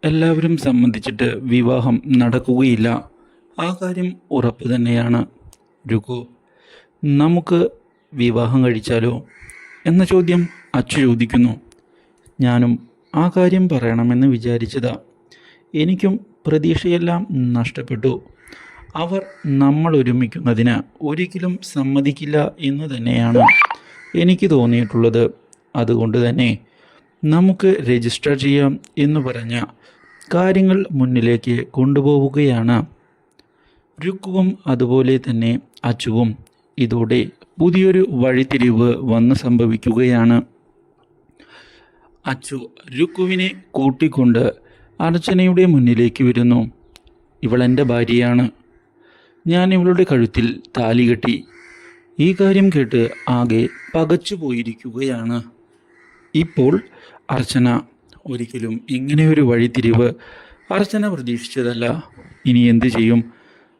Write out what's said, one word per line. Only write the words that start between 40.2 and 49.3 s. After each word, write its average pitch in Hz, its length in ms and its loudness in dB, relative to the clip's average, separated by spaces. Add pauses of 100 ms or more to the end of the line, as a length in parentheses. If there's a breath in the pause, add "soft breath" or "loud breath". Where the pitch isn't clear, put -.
അച്ചു 131 440 -10 (300)
രുക്കുവിനെ 185 720 -4
കൂട്ടിക്കൊണ്ട് 131 800 0 (480 soft breath)
അർച്ചനയുടെ 180 640 2
മുന്നിലേക്ക് 120 580 2
വരുന്നു. 120 480 2 (720)
"ഇവൾ 123 200 0
എൻ്റെ 127 200 2
ഭാര്യയാണ്, 120 680 0 (960 soft breath)